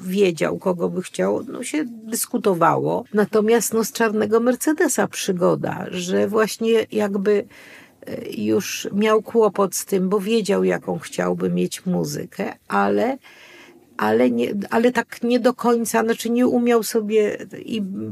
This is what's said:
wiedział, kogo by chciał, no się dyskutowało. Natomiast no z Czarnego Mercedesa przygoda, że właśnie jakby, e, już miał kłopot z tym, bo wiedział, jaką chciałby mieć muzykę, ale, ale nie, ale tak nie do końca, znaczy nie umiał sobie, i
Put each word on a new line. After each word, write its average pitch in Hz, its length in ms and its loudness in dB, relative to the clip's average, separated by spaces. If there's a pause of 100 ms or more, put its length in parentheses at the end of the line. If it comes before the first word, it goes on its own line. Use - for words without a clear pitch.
wiedział, 180 540 0
kogo 180 320 -2
by 180 120 -6
chciał, 196 460 -2
no 254 160 -10
się 302 220 -2
dyskutowało. 190 1160 0 (100)
Natomiast 214 600 2
no 226 100 2
z - 80 -6
Czarnego 214 480 2
Mercedesa 254 680 2
przygoda, 180 840 -2
że 190 360 0
właśnie 220 640 0
jakby, 202 560 0 (580)
e, - 260 -10
już - 640 -2
miał 214 280 2
kłopot 202 540 2
z - 100 -6
tym, 190 240 0
bo 208 100 0
wiedział, 202 440 0
jaką 90 360 -2
chciałby 90 500 -2
mieć 90 360 -2
muzykę, 170 680 -4 (140)
ale, 202 500 0 (800)
ale 240 340 4
nie, 233 220 -2 (160)
ale 233 220 2
tak - 320 -4
nie 240 160 2
do 254 140 2
końca, 233 500 0
znaczy 226 260 -2
nie 240 180 2
umiał 240 360 2
sobie, 214 640 0 (120)
i 220 220 -6 (300)